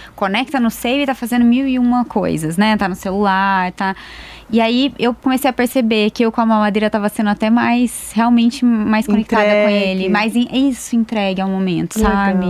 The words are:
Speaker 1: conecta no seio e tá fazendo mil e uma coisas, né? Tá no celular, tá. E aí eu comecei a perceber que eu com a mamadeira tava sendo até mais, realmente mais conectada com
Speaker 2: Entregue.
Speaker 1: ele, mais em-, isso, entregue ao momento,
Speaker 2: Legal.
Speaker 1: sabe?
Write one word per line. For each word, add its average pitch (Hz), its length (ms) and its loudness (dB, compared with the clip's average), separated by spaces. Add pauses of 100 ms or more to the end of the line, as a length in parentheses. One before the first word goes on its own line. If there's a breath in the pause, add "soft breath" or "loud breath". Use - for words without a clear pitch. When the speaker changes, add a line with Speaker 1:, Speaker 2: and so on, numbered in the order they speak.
(160 loud breath)
Speaker 1:
conecta 226 440 -2
no 233 100 0
seio 262 340 -2
e - 20 0
tá 262 100 -2
fazendo 240 300 0
mil 247 220 2
e 254 120 0
uma 240 260 2
coisas, 165 520 -2
né? 214 180 2
Tá 196 140 -2
no 190 60 -4
celular, 190 760 0
tá. 190 240 -4 (560 loud breath)
E 226 80 2
aí 240 380 2
eu 240 160 0
comecei 262 340 -2
a 254 60 2
perceber 226 560 0
que 226 160 0
eu 226 60 0
com 233 100 -2
a 226 40 2
mamadeira 214 440 2
tava 208 180 -2
sendo 208 220 -2
até 220 220 0
mais, 240 640 0
realmente 233 500 2
mais 220 400 0
conectada 214 380 2
com 208 260 4
Speaker 2:
Entregue. 202 220 0
Speaker 1:
ele, 190 180 -2
mais 208 260 0
em-, 247 340 0
isso, - 260 -4
entregue 202 440 -2
ao 190 80 -2
momento, 185 500 -2
Speaker 2:
Legal. 214 140 2
Speaker 1:
sabe? 196 380 0